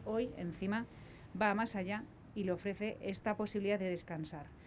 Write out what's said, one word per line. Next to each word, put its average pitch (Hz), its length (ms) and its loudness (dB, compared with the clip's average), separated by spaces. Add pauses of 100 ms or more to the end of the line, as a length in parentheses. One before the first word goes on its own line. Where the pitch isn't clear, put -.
hoy 226 320 2
encima 190 480 0 (540)
va 208 140 8
más 220 220 2
allá 202 280 -2 (300)
y 208 100 0
le 185 80 4
ofrece 202 500 0
esta 202 340 0
posibilidad 208 440 2
de 185 100 2
descansar. 160 580 -4 (200)